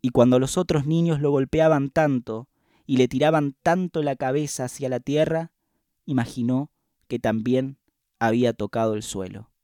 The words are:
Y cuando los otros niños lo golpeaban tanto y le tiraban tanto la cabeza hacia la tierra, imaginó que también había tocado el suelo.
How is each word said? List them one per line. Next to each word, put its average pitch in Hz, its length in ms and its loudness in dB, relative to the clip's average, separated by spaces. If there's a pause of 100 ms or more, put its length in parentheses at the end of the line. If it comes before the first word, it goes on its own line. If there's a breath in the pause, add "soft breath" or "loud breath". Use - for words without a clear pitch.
Y 127 80 -2
cuando 123 300 6
los 131 180 -2
otros 156 280 0
niños 165 340 0
lo 147 120 0
golpeaban 143 580 2
tanto 123 580 -2 (380)
y 131 120 0
le 127 100 6
tiraban 143 540 2
tanto 175 400 0
la 143 140 -2
cabeza 135 500 -4
hacia 131 240 -8
la 123 100 -4
tierra, 156 520 -2 (540)
imaginó 127 680 -2 (360)
que 120 120 -6
también 127 580 -2 (420)
había 117 340 2
tocado 110 420 -2
el 107 80 -8
suelo. 98 480 -12 (120)